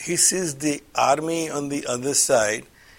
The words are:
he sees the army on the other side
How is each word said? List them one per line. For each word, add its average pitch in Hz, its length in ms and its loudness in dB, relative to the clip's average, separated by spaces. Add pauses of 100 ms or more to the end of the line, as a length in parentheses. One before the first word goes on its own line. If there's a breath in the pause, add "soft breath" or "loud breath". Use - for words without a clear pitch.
he 170 160 -4
sees 175 380 0
the 143 280 -2 (100)
army 156 560 2
on 143 200 -4
the 143 160 -4
other 127 280 -2
side 117 520 2 (340 loud breath)